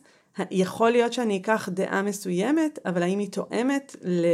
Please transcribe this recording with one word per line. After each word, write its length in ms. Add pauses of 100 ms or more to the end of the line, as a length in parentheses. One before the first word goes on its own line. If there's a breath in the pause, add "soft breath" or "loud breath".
(400 soft breath)
ה-, 120
יכול 400
להיות 220
שאני 240
אקח 320
דעה 320
מסוימת, 840
אבל 180
האם 160
היא 120
תואמת 680
ל-, 320